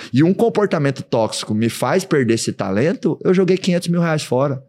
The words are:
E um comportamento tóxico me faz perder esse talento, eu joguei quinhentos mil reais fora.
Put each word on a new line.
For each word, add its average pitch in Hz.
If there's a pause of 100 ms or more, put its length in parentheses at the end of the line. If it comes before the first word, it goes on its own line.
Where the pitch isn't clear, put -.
(140)
E 135
um 185
comportamento 190
tóxico 110
me 110
faz 147
perder 123
esse 113
talento, 110
eu 185
joguei 185
quinhentos 180
mil 170
reais 160
fora. 131